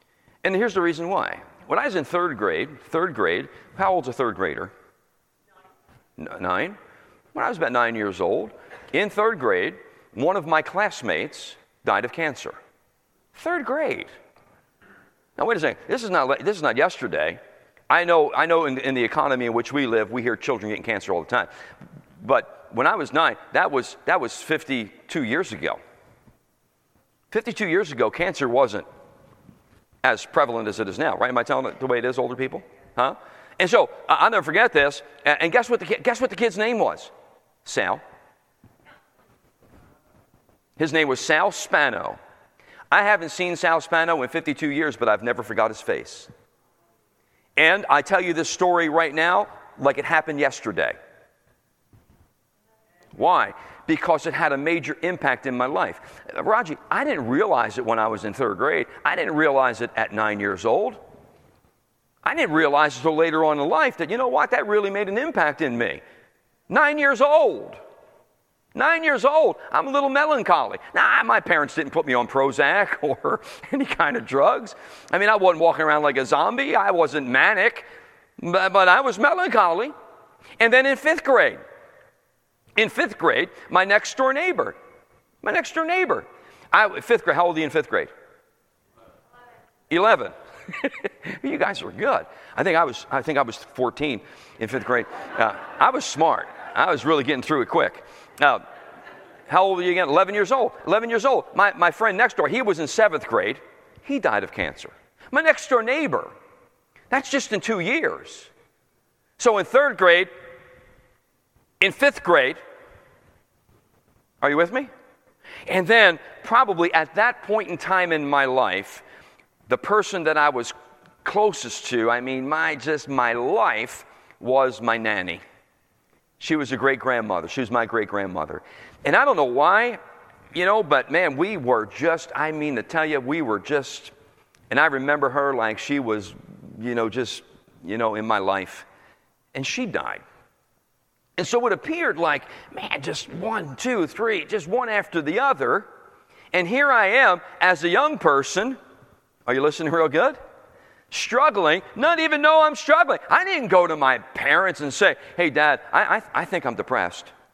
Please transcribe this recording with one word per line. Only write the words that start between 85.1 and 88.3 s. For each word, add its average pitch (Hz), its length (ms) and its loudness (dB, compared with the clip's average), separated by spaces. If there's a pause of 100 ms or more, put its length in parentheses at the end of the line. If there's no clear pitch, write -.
my 208 120 -4
next - 220 -2
door 320 120 -2
neighbor, 349 400 -2 (440)
I, 196 300 2
fifth - 240 0
grade, 156 100 2
how 170 120 4
old 170 100 -2
are 160 40 -2
you 156 40 -2
in 143 60 -4
fifth 151 180 -2
grade? 85 200 -2 (1800)